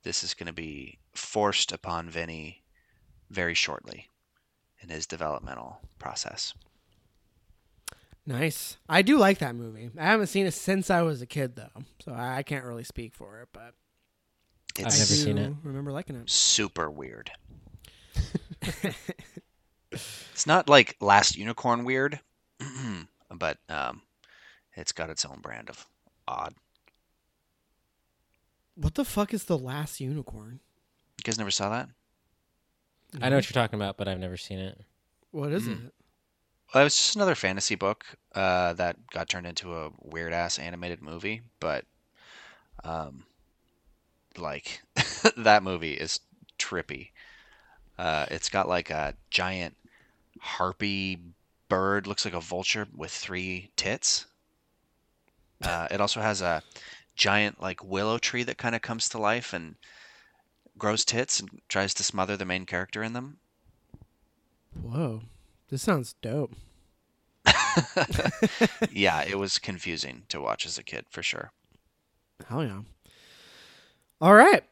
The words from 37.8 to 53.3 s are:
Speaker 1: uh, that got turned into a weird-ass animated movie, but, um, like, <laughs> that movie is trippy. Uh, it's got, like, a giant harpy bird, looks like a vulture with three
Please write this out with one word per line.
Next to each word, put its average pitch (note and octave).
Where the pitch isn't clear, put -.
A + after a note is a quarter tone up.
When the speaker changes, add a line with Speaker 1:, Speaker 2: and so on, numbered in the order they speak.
Speaker 1:
uh, F2+
that F2
got E2
turned F2+
into F2
a D#2
weird-ass E2
animated F2
movie, F#2
but, D#2
um, D#2
like, D2+
<laughs> -
that G#2+
movie E2
is D2+
trippy. -
Uh, D#2+
it's D#2
got, G2
like, F2
a D2+
giant F2+
harpy F#2+
bird, G2
looks G2+
like F2+
a E2+
vulture F#2
with D#2+
three F#2